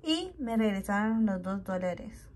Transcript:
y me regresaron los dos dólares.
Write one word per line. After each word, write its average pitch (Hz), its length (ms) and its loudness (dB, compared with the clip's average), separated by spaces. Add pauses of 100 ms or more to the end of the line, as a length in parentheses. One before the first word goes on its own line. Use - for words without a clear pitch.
y 339 380 0
me 226 180 0
regresaron 214 680 2
los 185 160 0
dos 190 200 -2
dólares. 185 720 -4